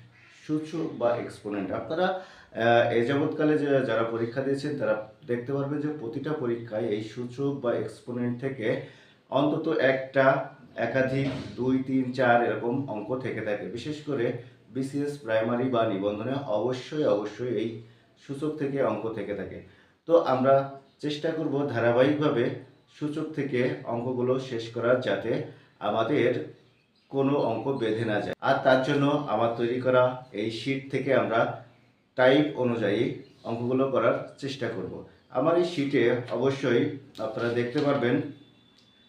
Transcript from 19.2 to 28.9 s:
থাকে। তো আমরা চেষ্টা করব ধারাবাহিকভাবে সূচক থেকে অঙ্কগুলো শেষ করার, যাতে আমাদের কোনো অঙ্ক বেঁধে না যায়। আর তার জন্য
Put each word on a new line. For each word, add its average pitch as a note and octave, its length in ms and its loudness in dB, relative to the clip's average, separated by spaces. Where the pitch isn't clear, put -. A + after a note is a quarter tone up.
থাকে। F#2 240 -8
তো D#3+ 60 2
আমরা C3 320 4
চেষ্টা D3+ 300 -4
করব D#3 240 -2
ধারাবাহিকভাবে B2 760 4
সূচক D3+ 380 -6
থেকে B2+ 260 -2
অঙ্কগুলো B2 560 0
শেষ A#2 240 -6
করার, A#2+ 260 2
যাতে G#2+ 320 -2
আমাদের A#2 800 0
কোনো C3+ 260 2
অঙ্ক C3 360 0
বেঁধে A2+ 320 0
না G#2 160 0
যায়। F#2+ 200 -4
আর C3+ 240 2
তার C3 180 6
জন্য C#3+ 220 2